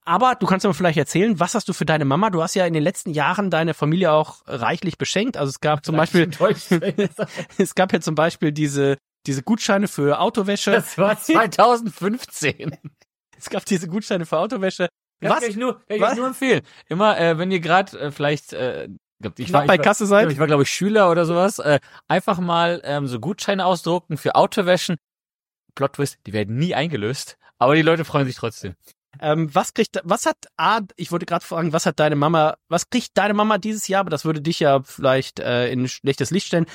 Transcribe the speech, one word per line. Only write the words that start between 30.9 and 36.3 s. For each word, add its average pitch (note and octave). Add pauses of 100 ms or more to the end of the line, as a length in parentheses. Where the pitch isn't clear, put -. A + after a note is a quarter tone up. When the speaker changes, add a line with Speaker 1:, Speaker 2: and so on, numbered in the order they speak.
Speaker 1:
ich -
wollte E3+
grad E3
fragen, E3
was E3
hat E3
deine D3+
Mama, D#3 (140)
was -
kriegt B3
deine G3+
Mama G#3+
dieses G#3+
Jahr, F#3+
aber F#3
das D3+
würde D#3
dich D#3+
ja C#3
vielleicht, -
äh, B2
in B2+
schlechtes C#3